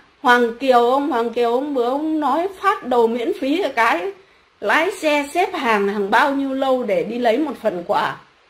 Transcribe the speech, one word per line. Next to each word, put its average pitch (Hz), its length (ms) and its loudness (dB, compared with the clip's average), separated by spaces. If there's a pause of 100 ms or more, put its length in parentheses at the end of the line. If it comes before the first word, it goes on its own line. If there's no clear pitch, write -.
(220)
Hoàng 240 380 4
Kiều, 240 320 4
ông 285 180 0
Hoàng 233 200 0
Kiều, 233 220 0
ông 277 220 -2
bữa 247 160 0
ông 311 300 -2
nói 294 280 0 (140)
phát 392 260 0
đồ 240 200 2
miễn 240 320 -2
phí 285 200 0
ở 359 160 -2
cái, 302 360 0 (480)
lái 302 320 0
xe 294 420 -2
xếp 381 200 0
hàng 226 340 0
hàng 202 240 -2
bao 269 240 2
nhiêu 277 180 -4
lâu 262 300 0
để 196 200 0
đi 226 160 -6
lấy 240 180 2
một 294 240 -2
phần 180 260 -4
quà. 151 300 -2 (320)